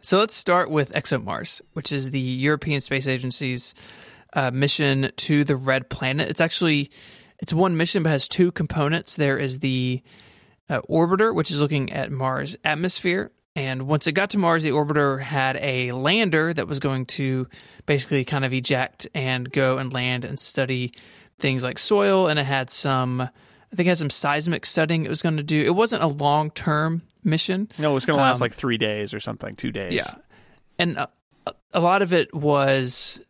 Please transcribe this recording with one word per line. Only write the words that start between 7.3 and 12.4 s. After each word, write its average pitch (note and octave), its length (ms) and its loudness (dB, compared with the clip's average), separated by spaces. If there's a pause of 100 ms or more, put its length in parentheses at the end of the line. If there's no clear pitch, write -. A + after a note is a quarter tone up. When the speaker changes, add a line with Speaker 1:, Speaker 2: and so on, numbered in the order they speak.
Speaker 1:
it's - 140 -4
one F3 240 2
mission, E3 260 2
but D#3+ 80 2
has C#3+ 180 0
two F3+ 240 4
components. D#3 640 -2
There C#3 200 2
is C3 220 -4
the, B2+ 440 -2 (680)
uh, C3+ 120 -2 (100)
orbiter, F#3 440 2
which D#3+ 160 0
is D3 100 0
looking C#3+ 320 0
at - 180 -6
Mars' C3+ 540 -4